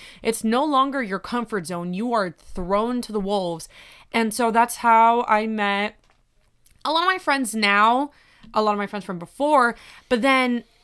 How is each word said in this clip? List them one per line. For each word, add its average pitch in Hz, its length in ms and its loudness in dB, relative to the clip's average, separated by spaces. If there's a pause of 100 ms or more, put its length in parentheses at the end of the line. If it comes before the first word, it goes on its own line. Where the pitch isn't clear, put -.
(220)
It's - 220 -2
no 233 200 0
longer 277 380 0
your 196 160 -6
comfort 220 480 -6
zone. 175 300 -6
You 240 180 -4
are 196 160 0
thrown 208 720 -4
to 220 100 -12
the 208 80 -2
wolves. 190 480 -4 (460)
And 226 220 0
so 233 160 0
that's 233 260 2
how 233 500 4
I 214 200 2
met 208 480 -2 (880)
a 285 60 -4
lot 320 100 0
of 359 60 0
my 370 100 0
friends 269 380 -2
now, 220 560 2 (420)
a 214 80 0
lot 214 120 2
of 208 40 -2
my 202 80 -4
friends 196 200 -10
from 185 120 -8
before, 247 580 2 (340)
but 240 120 2
then 254 420 2 (200)